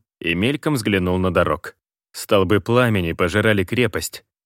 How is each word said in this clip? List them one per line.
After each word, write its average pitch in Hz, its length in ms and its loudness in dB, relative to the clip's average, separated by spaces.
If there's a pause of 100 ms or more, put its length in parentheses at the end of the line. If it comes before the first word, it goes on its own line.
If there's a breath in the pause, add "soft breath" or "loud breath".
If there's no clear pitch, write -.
(200)
и 82 160 -2
мельком 143 400 -2
взглянул 95 420 0
на 92 140 0
дорог. 82 440 -2 (360)
Столбы 98 480 2
пламени 113 540 0
пожирали 101 500 2
крепость, - 640 -4 (200)